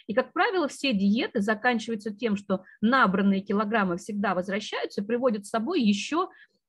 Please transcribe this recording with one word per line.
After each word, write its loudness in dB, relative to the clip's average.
И, -2
как -2
правило, 0
все -2
диеты 2
заканчиваются -2
тем, -2
что -4
набранные 4
килограммы 0
всегда -2
возвращаются, -4
приводят 0
с -18
собой 0
еще 0